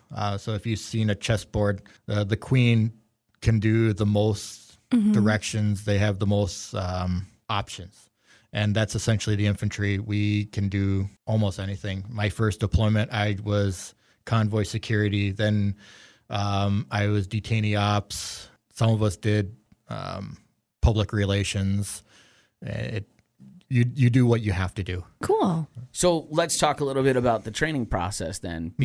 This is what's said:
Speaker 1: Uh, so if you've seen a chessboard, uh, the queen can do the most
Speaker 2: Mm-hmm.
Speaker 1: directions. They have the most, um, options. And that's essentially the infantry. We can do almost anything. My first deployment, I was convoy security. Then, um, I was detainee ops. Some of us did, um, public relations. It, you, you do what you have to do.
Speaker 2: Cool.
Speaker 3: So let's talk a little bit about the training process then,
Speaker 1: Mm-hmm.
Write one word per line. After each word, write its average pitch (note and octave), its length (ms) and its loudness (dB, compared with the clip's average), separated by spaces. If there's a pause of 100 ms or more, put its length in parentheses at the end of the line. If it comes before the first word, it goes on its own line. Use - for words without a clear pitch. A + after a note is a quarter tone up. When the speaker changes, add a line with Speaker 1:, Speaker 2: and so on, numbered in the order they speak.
(160)
Speaker 1:
Uh, G2+ 220 -4
so A2 160 -6
if G#2 140 -6
you've G#2+ 100 -2
seen A2 320 -2
a G2+ 60 2
chessboard, G#2 680 0 (260)
uh, G#2 180 0
the G2+ 120 0
queen A#2 540 2 (500)
can A2+ 180 4
do A2 340 4
the G#2 120 0
most G#2 720 0 (140)
Speaker 2:
Mm-hmm. G#3+ 220 4
Speaker 1:
directions. G#2 720 2
They G2+ 140 2
have G2+ 200 2
the G#2 80 0
most, G#2 480 -2
um, F2+ 500 -2 (240)
options. G2+ 600 -6 (420)
And G#2 240 0
that's A2 200 0
essentially G#2+ 420 0
the G#2 80 0
infantry. G2+ 520 -2
We G#2 500 0
can G2+ 200 -2
do G2 400 0 (180)
almost G#2+ 320 0
anything. F#2+ 520 -8
My G#2+ 180 -2
first G#2+ 320 -2
deployment, G#2+ 540 2
I G#2 280 0
was G2+ 540 -2 (300)
convoy G#2+ 380 2
security. G#2 680 0
Then, G#2 460 0 (520)
um, G2+ 640 0
I G#2 160 0
was G#2 220 0
detainee G#2+ 500 -2
ops. - 720 -2 (240)
Some A2+ 160 2
of G#2+ 140 2
us G#2 120 0
did, G#2 400 0 (320)
um, F#2+ 480 -10 (460)
public G#2+ 320 2
relations. G2 880 0 (580)
It, A2+ 460 -8 (640)
you, A#2+ 160 4 (100)
you B2 140 6
do B2 160 6
what A#2 160 4
you G#2 100 0
have F#2 240 -2
to F#2+ 80 -6
do. F2 220 -8 (160)
Speaker 2:
Cool. F#3+ 440 2 (280)
Speaker 3:
So E3+ 360 0
let's D#3+ 280 0
talk D3+ 240 2
a - 40 0
little C3+ 180 0
bit C3+ 120 4
about A#2+ 300 2
the A2 60 -10
training D3+ 340 -2
process F#2 540 -4
then, E2 320 -8
Speaker 1:
Mm-hmm. - 140 -18